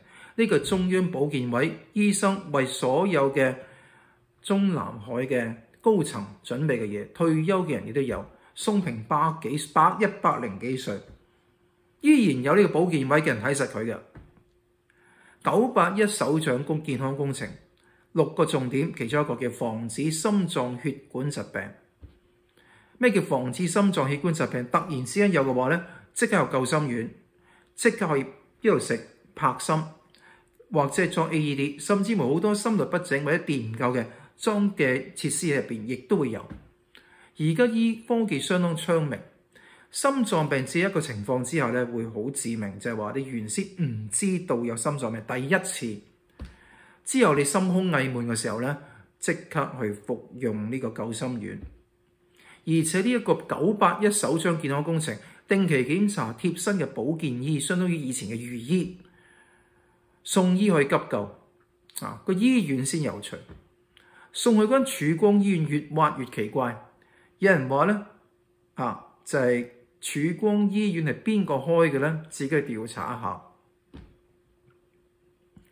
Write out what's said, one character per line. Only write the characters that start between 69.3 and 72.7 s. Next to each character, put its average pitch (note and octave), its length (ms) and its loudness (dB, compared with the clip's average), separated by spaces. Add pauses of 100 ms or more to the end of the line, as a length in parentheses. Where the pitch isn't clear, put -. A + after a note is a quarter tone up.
係 B2 300 2 (320)
曙 - 200 -6 (200)
光 G#3 300 4
醫 G#3 220 0
院 E3 120 -2
係 C#3 180 -2
邊 G#3+ 220 2
個 D3 120 0
開 E3 340 4
嘅 C#3 80 0
呢？ D#3 320 0
自 - 140 -8
己 C3+ 40 -2
去 D3 140 2
調 A2+ 240 -6